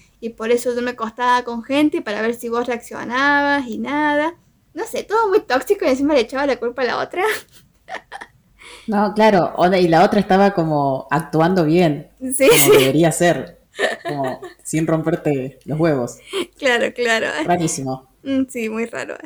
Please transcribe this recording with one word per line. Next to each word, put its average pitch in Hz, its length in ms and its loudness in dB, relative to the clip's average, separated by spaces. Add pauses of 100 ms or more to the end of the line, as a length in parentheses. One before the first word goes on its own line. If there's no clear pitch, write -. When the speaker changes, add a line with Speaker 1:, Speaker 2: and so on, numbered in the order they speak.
(200)
Speaker 1:
y 226 100 -8
por 220 200 -6
eso 247 240 0
yo 240 80 -4
me 247 80 -4
acostaba 247 540 -2
con 233 180 -8
gente 294 400 0
para 208 200 -6
ver 233 120 -2
si 233 140 -10
vos 233 180 -2
reaccionabas 285 1040 -2
y 214 100 -8
nada". 294 560 -2 (400)
No 359 100 -8
sé, - 200 -8
todo 440 240 0
muy 392 120 4
tóxico 277 440 0
y 311 60 2
encima 277 240 2
le 269 80 4
echaba 262 220 -4
la 269 120 0
culpa 247 260 -6
a 247 40 0
la - 120 -2
otra. 359 260 -4
<laughs> - 440 -6 (1160)
Speaker 2:
No, 208 280 0
claro, 208 420 4
o 175 120 4
de-, 185 140 2
y 175 60 4
la 165 160 6
otra 214 160 2
estaba 196 340 4
como 147 560 0
actuando 160 540 2
bien, 156 440 2 (240)
Speaker 1:
Sí, 262 160 4
Speaker 2:
como 147 240 6
Speaker 1:
sí. - 60 8
Speaker 2:
debería 143 340 2
ser, 156 480 -2 (460)
como 285 340 -6 (240)
sin 156 220 -2
romperte 160 800 -2
los 151 120 -6
huevos. 139 380 0 (420)
Speaker 1:
Claro, 240 360 0
claro. 226 320 -2 (180)
Speaker 2:
Rarísimo. 156 640 -4 (140)
Speaker 1:
Mm, 269 260 -2
sí, 226 220 -6
muy 220 160 -6
raro. - 400 -10